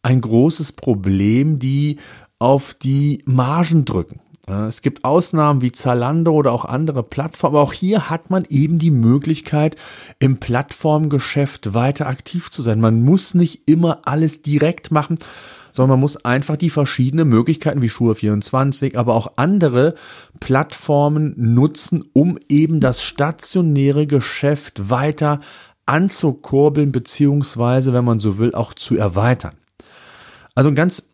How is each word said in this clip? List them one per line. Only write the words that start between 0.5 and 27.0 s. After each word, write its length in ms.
Problem, 840
die 400
auf 360
die 520
Margen 600
drücken. 340
Äh, 200
es 140
gibt 240
Ausnahmen 560
wie 100
Zalando 640
oder 180
auch 140
andere 380
Plattformen, 520
aber 80
auch 80
hier 380
hat 200
man 200
eben 300
die 120
Möglichkeit, 840
im 180
Plattformgeschäft 1400
weiter 340
aktiv 420
zu 120
sein. 200
Man 200
muss 320
nicht 340
immer 360
alles 380
direkt 500
machen, 280
sondern 200
man 100
muss 240
einfach 320
die 120
verschiedenen 600
Möglichkeiten 520
wie 60
Schuhe 280
vierundzwanzig, 840
aber 180
auch 220
andere 580
Plattformen 960
nutzen, 720
um 260
eben 320
das 200
stationäre 1040
Geschäft 840
weiter 500
anzukurbeln, 1040
beziehungsweise, 1000